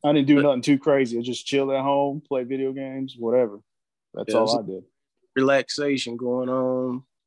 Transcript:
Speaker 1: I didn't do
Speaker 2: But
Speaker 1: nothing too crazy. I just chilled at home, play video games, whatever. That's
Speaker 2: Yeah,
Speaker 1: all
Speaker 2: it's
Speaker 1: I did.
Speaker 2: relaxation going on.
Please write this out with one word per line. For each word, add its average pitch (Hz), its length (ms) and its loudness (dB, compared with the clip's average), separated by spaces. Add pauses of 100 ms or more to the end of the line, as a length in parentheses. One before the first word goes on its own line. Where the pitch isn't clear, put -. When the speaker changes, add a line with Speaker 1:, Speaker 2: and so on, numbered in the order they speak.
Speaker 1:
I 147 80 4
didn't 143 160 4
do 147 80 8
Speaker 2:
But 139 80 6
Speaker 1:
nothing 131 180 2
too 139 160 4
crazy. 135 400 2
I 120 40 -4
just 123 240 -6
chilled 139 240 0
at 135 120 0
home, 139 440 0
play 127 180 -4
video 135 280 -4
games, 135 460 -10
whatever. 117 400 0 (560)
That's - 180 -8
Speaker 2:
Yeah, 113 80 4
Speaker 1:
all 110 40 4
Speaker 2:
it's 110 100 0
Speaker 1:
I 117 80 -2
did. 95 220 -10 (520)
Speaker 2:
relaxation 135 800 0
going 123 320 -4
on. 127 540 -2 (240)